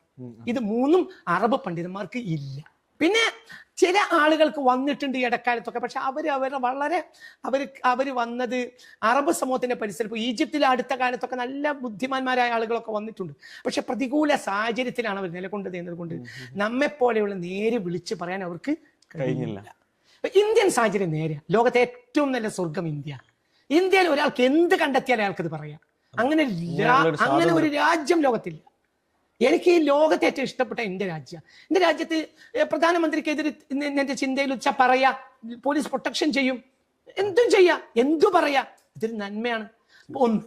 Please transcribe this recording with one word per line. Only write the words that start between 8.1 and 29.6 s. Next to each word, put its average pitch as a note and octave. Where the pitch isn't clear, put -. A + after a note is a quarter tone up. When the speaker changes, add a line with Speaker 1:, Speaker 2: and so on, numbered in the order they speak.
Speaker 2:
വന്നത് B3
അറബ് C#4
സമൂഹത്തിന്റെ B3+
പരിസരം, A3
ഇപ്പൊ A3+
ഈജിപ്തിലെ C4
അടുത്ത B3+
കാലത്തൊക്കെ B3
നല്ല C#4
ബുദ്ധിമാന്മാരായ B3+
ആളുകളൊക്കെ A3+
വന്നിട്ടുണ്ട്. G#3
പക്ഷെ C4+
പ്രതികൂല C#4
സാഹചര്യത്തിലാണ് A3+
അവർ F#3+
നിലകൊണ്ടത് F#3
എന്നതുകൊണ്ട് F3
Speaker 1:
ഉം, E3+
ഉം. -
Speaker 2:
നമ്മെപ്പോലെയുള്ള A3+
നേര് G3
വിളിച്ച് F3
പറയാൻ F3+
അവർക്ക് F3
Speaker 1:
കഴിഞ്ഞില്ല. C3
Speaker 2:
കഴിഞ്ഞില്ല. A2
ഇപ്പൊ -
ഇന്ത്യൻ G#4+
സാഹചര്യം G3+
നേരെ D#3
ലോകത്തെ A#3+
ഏറ്റവും C4
നല്ല A3+
സ്വർഗം E3+
ഇന്ത്യ. D3
ഇന്ത്യയിൽ F4+
ഒരാൾക്ക് C#4+
എന്ത് E4
കണ്ടെത്തിയാലും C4
അയാൾക്കത് F3+
പറയാം. D3+
അങ്ങനെ D4+
ഇല്ല, F3
Speaker 1:
അങ്ങനെയുള്ളൊരു A#3
Speaker 2:
അങ്ങനെ D4
ഒരു E4+
Speaker 1:
സ്വാതന്ത്ര്യം. D#4+
Speaker 2:
രാജ്യം D#4
ലോകത്തില്ല. G#3+
എനിക്ക് E4+